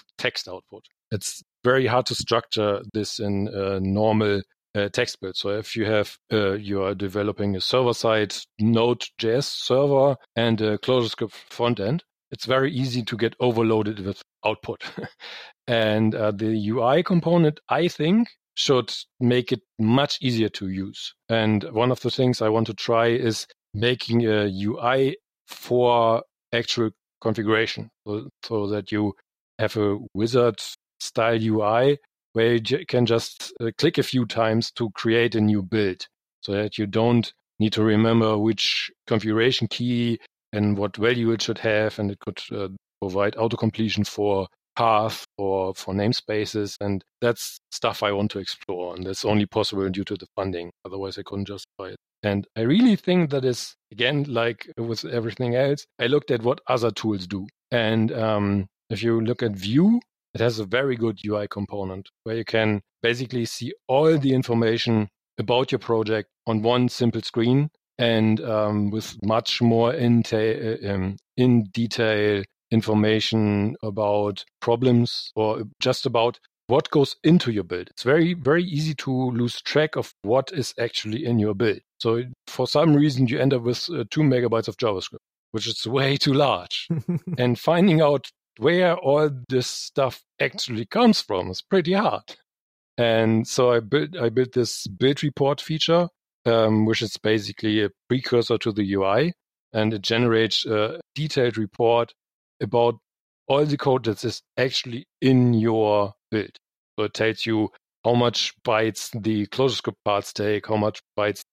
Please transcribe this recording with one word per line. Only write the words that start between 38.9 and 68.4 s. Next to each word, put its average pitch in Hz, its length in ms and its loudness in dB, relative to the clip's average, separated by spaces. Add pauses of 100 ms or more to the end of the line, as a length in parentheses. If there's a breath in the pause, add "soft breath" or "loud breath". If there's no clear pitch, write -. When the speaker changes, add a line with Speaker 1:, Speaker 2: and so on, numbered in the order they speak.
Speaker 1:
configuration 113 600 0
key 120 500 -2 (340 loud breath)
and 104 240 0
what 98 200 -4
value 117 340 2
it 113 100 0
should 110 180 -4
have, 107 420 -2
and 101 100 -2
it 98 80 -8
could, - 220 -10 (120)
uh, 98 160 -6 (320)
provide 98 360 -2
auto-completion 110 640 0
for 101 460 -2 (260)
path 110 520 0 (100)
or 95 380 -2
for - 180 -10
namespaces, 104 880 -2
and 101 240 -6 (160)
that's - 400 -4 (100)
stuff - 320 -4
I 104 100 2
want 101 180 0
to - 80 -8
explore, 90 560 -8
and 92 100 -10
that's 95 180 -8
only 104 220 2
possible 98 460 -2
due 95 140 -4
to 104 100 -8
the 92 200 -12
funding. 90 360 -6 (160)
Otherwise, 98 320 -10
I 101 40 -12
couldn't 98 220 -8
justify 95 440 -14
it. 95 80 -16 (260)
And 101 240 0 (100)
I 113 60 -2
really 202 340 4
think 180 340 0
that 135 140 -2
is, 123 300 -4 (160)
again, 131 380 0
like 117 380 -2 (120)
with 117 260 -6
everything 120 500 -4
else, 139 300 0 (140)
I 117 80 -2
looked 143 240 0
at 120 120 0
what 123 260 0
other 120 220 2
tools 101 360 -4
do. 95 220 -8 (220)
And, 113 420 2
um, 104 540 0 (220)
if 104 140 -6
you 113 180 2
look 113 220 -2
at 113 100 -2
Vue, 139 480 2 (340)
it 104 60 -4
has 113 180 0
a 107 60 -4
very 123 320 -2
good 113 280 -2
U 104 120 -2
I 104 100 -4
component 98 640 -8 (160)
where 113 120 -6
you 113 80 -6
can 107 360 2 (220)
basically 120 420 -2
see - 280 -8 (160)
all 156 300 4
the 139 140 2
information 113 760 2 (300)
about 120 340 0
your 127 60 0
project 110 500 -2 (180)
on 110 160 0
one 123 260 4
simple 117 340 0
screen 127 480 2 (280)
and, 110 420 4